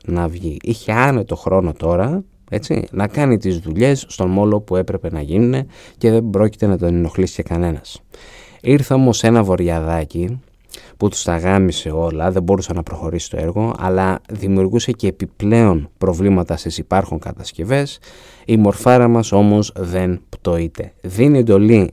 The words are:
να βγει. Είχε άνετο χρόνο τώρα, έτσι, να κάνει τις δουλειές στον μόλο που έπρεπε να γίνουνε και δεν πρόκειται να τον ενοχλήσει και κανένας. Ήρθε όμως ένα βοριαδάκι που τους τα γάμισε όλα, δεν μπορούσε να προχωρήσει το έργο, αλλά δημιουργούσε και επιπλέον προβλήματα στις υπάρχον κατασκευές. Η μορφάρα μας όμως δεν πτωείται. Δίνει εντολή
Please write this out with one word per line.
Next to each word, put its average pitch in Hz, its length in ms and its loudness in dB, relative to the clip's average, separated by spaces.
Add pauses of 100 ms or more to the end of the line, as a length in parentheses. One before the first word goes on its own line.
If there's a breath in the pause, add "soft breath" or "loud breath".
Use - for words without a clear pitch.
να 87 220 -2
βγει. 87 340 -8
Είχε - 300 -6
άνετο 123 440 0
χρόνο 92 380 0
τώρα, 98 500 -2 (260)
έτσι, - 420 -4
να 101 160 -2
κάνει 135 300 2
τις 92 220 -4
δουλειές 113 480 0
στον 92 220 -4
μόλο 104 320 2
που 92 140 -6
έπρεπε 92 360 -4
να 82 100 -6
γίνουνε 120 440 0 (320 loud breath)
και 113 140 2
δεν 113 180 2
πρόκειται 104 360 0
να 98 120 2
τον 87 180 0
ενοχλήσει 87 400 -2
και - 80 -6
κανένας. - 580 -6 (600 loud breath)
Ήρθε 135 320 2
όμως 131 300 4
ένα 117 200 4
βοριαδάκι 85 960 -2 (580 loud breath)
που 104 120 0
τους - 140 -8
τα 85 140 -2
γάμισε 90 520 0
όλα, 80 420 -2
δεν 92 120 0
μπορούσε 95 300 0
να 85 100 -4
προχωρήσει 82 460 -8
το - 80 -10
έργο, 101 420 -4
αλλά 95 400 0 (100)
δημιουργούσε 98 640 0
και 110 160 -4
επιπλέον 101 920 0
προβλήματα 92 600 0
στις - 200 -8
υπάρχον 85 420 -2
κατασκευές. 127 800 -6 (460 loud breath)
Η 113 120 2
μορφάρα 120 500 4
μας 117 240 2
όμως 104 440 2
δεν 90 540 -4
πτωείται. - 720 -6
Δίνει 120 360 2
εντολή 107 560 4